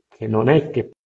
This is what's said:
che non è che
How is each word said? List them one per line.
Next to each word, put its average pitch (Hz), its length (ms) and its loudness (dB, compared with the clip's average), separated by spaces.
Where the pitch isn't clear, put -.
che - 180 -12
non 110 220 0
è 156 220 2
che - 200 -4